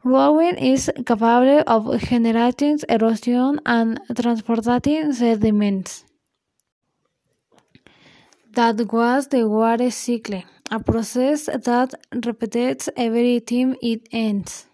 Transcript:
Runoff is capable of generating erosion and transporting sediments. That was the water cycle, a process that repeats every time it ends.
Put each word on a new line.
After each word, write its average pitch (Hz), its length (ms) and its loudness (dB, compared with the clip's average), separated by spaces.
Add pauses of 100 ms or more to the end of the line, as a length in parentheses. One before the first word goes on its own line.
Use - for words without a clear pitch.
Runoff 294 580 2
is 262 260 2 (160)
capable 247 600 4
of 226 340 0
generating 240 800 0 (100)
erosion 240 760 0
and 226 320 0 (160)
transporting 240 1000 0
sediments. 214 920 0 (2500)
That 233 240 0 (160)
was 240 340 0
the 240 220 0
water 226 420 0
cycle, 220 540 -6 (260)
a 220 80 -4
process 254 680 -2
that 247 480 -2 (300)
repeats 240 720 -4
every 240 440 0
time 254 420 -2
it 226 300 -4
ends. 214 600 -4